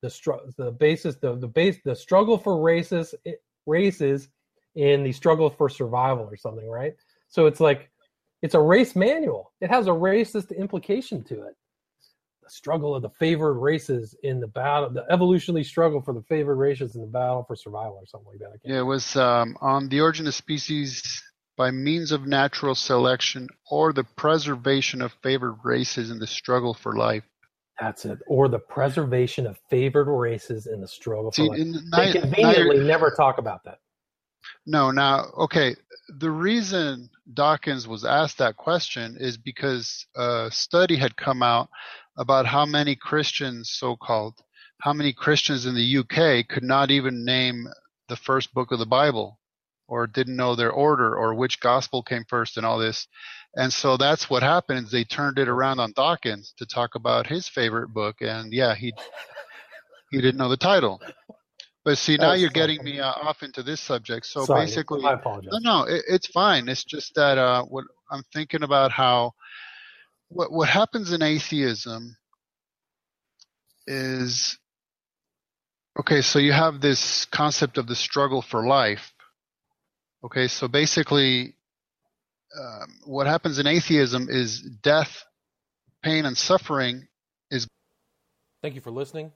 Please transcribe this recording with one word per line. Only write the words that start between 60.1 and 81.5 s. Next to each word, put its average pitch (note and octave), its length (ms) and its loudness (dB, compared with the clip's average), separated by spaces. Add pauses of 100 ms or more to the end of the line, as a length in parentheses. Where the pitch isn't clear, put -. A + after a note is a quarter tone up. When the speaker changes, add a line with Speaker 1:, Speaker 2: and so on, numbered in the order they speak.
Speaker 2:
he C#3 80 -2
didn't B2+ 180 2
know C3 100 0
the C3 80 0
title. D3+ 440 2 (840)
But D3 140 2
see, D3+ 180 2
now D#3+ 140 6
Speaker 1:
That's F#3 120 4
Speaker 2:
you're E3 80 2
Speaker 1:
so C3+ 40 -16
Speaker 2:
getting D#3 220 2
Speaker 1:
funny. C#3+ 160 -10
Speaker 2:
me, C#3+ 80 -8
uh, C3+ 100 -2
off D3 320 -6
into C3+ 220 -12
this D3+ 160 -8
subject. A#2 460 -6
So C#3 180 -6
Speaker 1:
Sorry, B2+ 220 2
Speaker 2:
basically, C#3+ 380 -6
Speaker 1:
I C#3 100 2
apologize. G2+ 400 -8
Speaker 2:
no, A3 40 -2
no, A3+ 280 2
it, E3+ 200 -2
it's F#3 220 0
fine. F3 400 2
It's C3 160 -4
just - 320 -10
that, C#3+ 220 4
uh, B2 260 2
what C3 200 -10 (280)
I'm C#3 100 -10 (100)
thinking D#3 300 -4
about C3+ 300 4
how, B2 400 4 (960)
what, E3+ 240 -4
what D#3 160 2
happens G3+ 440 0
in E3+ 80 -2
atheism A#2+ 960 -2 (1700)
is, C3 680 -4 (1400)
okay, C#3+ 240 2
so - 160 2
you C#3+ 140 4
have D3+ 280 2
this - 440 0
concept D3 540 -2
of A#2+ 100 -6
the A#2+ 80 -6
struggle C3+ 460 -2
for A2+ 220 -4
life. A#2+ 480 2 (1080)
Okay, B2+ 260 -2
so - 200 -4
basically, C#3 840 2 (1000)